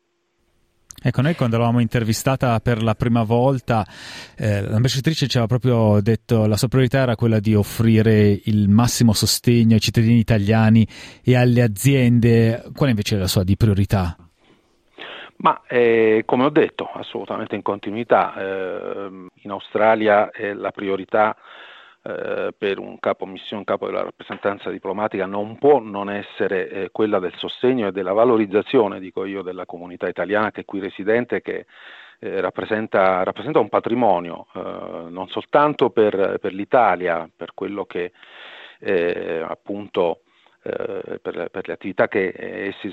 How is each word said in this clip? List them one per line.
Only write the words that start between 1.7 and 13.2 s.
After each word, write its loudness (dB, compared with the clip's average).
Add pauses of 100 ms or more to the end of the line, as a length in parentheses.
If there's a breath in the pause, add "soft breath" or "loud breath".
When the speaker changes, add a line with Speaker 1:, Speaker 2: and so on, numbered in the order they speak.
Speaker 1:
intervistata 0
per 0
la 2
prima 0
volta, 0 (540 loud breath)
eh, 0
l'ambasciatrice 0
ci -2
aveva 0
proprio 4
detto 0
la 2
sua 0
priorità 2
era 0
quella 2
di 2
offrire 4
il 2
massimo 4
sostegno 4
ai 4
cittadini 4
italiani 4 (360 loud breath)
e 4
alle 4
aziende. 4 (140)
Qual 2
è 2
invece -2
la -2